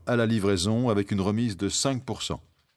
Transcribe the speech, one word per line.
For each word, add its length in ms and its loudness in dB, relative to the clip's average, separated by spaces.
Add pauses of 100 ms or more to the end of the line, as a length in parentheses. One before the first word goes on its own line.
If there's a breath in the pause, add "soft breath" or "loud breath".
à 100 0
la 100 4
livraison 600 2
avec 240 0
une 80 0
remise 380 0
de 100 -2
cinq 380 -2
pour 180 -8
cent. 180 -6 (360)